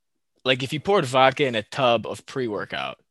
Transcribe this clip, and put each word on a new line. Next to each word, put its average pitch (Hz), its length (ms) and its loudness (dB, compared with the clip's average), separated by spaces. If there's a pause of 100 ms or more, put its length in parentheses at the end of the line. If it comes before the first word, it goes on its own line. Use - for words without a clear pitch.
(460)
like, 131 180 2
if 127 100 -6
you 151 60 -4
poured 196 260 2
vodka 135 400 4
in 120 100 -2
a 107 80 -2
tub 117 440 0
of 95 200 -12
pre-workout, 87 720 -8 (120)